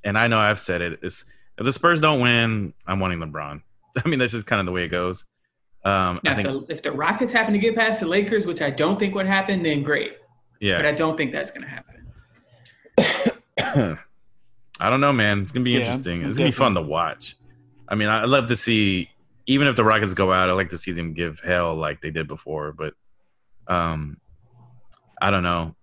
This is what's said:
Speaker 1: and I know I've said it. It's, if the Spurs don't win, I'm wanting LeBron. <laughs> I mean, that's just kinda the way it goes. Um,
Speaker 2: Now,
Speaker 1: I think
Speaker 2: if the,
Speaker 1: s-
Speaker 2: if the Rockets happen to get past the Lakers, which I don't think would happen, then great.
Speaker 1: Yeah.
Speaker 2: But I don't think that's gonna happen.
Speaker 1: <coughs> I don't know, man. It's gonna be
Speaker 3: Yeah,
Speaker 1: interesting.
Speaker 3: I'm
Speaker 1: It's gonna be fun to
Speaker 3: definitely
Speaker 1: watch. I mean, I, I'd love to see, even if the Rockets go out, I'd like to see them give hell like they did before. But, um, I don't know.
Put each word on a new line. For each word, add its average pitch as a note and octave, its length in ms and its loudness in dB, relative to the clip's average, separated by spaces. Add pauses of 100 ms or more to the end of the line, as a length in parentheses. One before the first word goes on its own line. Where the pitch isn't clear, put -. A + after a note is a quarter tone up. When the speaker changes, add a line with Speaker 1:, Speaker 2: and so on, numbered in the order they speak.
Speaker 1:
and G#2 140 0
I A#2 100 4
know A2+ 120 2
I've G#2 200 2
said F2 220 -4
it. E2+ 200 -6
It's, - 240 -8 (320)
if A2 80 -6
the C3+ 80 2
Spurs E3+ 280 2
don't D3+ 200 4
win, A#2 520 2 (140)
I'm F#2+ 120 -2
wanting F#2 200 -2
LeBron. D2+ 420 -8 (200)
<laughs> - 240 -6
I - 40 0
mean, C#3+ 100 0
that's A#2+ 140 2
just A2+ 140 -6
kinda G2+ 160 0
the F2+ 80 -4
way F2+ 140 -2
it D#2+ 40 -8
goes. F2+ 360 -4 (580)
Um, F#2 400 2
Speaker 2:
Now, D3 80 2
Speaker 1:
I C3 40 0
think G2+ 120 0
Speaker 2:
if C3+ 60 -2
the, C3+ 60 -6
Speaker 1:
s- C#3+ 120 -12
Speaker 2:
if - 120 -8
the D3 80 -2
Rockets G3+ 400 -2
happen A3 220 2
to G3+ 60 2
get A3 160 2
past A3 240 0
the F3 80 -2
Lakers, G3+ 400 0
which E3 140 -4
I C#3+ 100 0
don't D#3+ 280 2
think G3 160 0
would F#3+ 120 0
happen, F#3+ 340 0
then D3+ 220 0
great. D3 300 -2 (460)
Speaker 1:
Yeah. F#2+ 180 2
Speaker 2:
But D3 100 0
I D3 60 2
don't D#3+ 240 0
think C#3 140 -2
that's D3 200 -8
gonna D3 160 -14
happen. - 400 -18 (920)
Speaker 1:
<coughs> - 1000 0 (800)
I G2 100 2
don't C3 100 2
know, C#3+ 140 4
man. G#2 280 2
It's F#2+ 100 -6
gonna B2 120 -2
be B2 80 0
Speaker 3:
Yeah, B2 80 4
Speaker 1:
interesting. A#2 440 -4
Speaker 3:
I'm C#3 60 -4
Speaker 1:
It's - 80 -4
gonna C3 120 4
be - 20 2
fun A#2+ 220 2
to F2+ 80 2
Speaker 3:
definitely D2 100 -6
Speaker 1:
watch. D#2+ 440 -4 (520)
I G2+ 80 -2
mean, G#2+ 140 0
I, A2 140 2
I'd A#2+ 60 0
love C3 180 4
to A#2+ 80 2
see, G#2 540 2 (360)
even C#3 220 2
if B2 80 2
the A#2 80 4
Rockets G#2+ 300 4
go F#2 200 2
out, F#2 160 4
I'd F2+ 40 2
like F#2 180 0
to F2 60 -8
see F#2 140 -6
them E2+ 220 -6
give D#2+ 260 -6
hell F2 360 0
like D2+ 260 -6
they D#2 100 -8
did D2+ 160 -6
before. D2+ 440 -10
But, D2+ 220 -10 (720)
um, E2 500 -2 (1040)
I G2 100 4
don't F#2 120 2
know. E2+ 400 -2